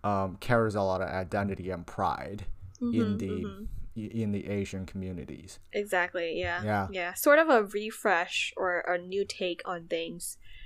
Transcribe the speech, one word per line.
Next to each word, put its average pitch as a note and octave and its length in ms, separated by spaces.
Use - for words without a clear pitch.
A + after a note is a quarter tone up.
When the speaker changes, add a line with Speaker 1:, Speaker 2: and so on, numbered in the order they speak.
Speaker 1:
um, G2 300
carries A2+ 280
a G2+ 60
lot F#2 200
of E2+ 60
identity F#2+ 600
and F2 160
pride F#2+ 540
in A#3+ 120
Speaker 2:
Mm-hmm, G#3 240
Speaker 1:
the F#3+ 120
Speaker 2:
mm-hmm. G#3 360
Speaker 1:
i-, A2+ 200
in G#2 100
the G2+ 120
Asian F#2+ 260
communities. F#2 720
Speaker 2:
Exactly, F3+ 640
yeah. F3 240
Speaker 1:
Yeah. G3+ 300
Speaker 2:
Yeah. F3+ 220
Sort D4 240
of D#4+ 100
a B3 160
refresh G3+ 920
or F3+ 240
a F3 40
new F#3+ 260
take F3+ 400
on E3+ 240
things. E3 480